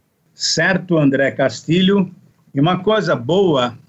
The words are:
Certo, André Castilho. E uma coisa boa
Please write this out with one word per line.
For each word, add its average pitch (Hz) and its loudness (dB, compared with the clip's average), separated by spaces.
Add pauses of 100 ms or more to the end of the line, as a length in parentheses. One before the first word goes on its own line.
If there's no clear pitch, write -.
(340)
Certo, 175 -2
André 135 2
Castilho. 185 0 (420)
E 139 -2
uma 180 0
coisa 196 0
boa 135 0 (100)